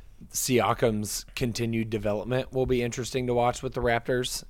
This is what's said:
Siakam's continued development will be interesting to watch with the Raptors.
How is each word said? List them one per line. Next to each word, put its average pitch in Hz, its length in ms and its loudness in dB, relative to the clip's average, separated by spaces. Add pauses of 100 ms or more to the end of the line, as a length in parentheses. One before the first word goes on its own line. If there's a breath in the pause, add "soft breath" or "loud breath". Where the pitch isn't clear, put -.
(320 soft breath)
Siakam's 110 920 2 (100)
continued 113 560 -2
development 107 600 -2
will 131 140 0
be 123 160 2
interesting 123 460 -4
to 120 60 2
watch 120 280 2
with 127 120 -6
the 127 60 -4
Raptors. 120 680 0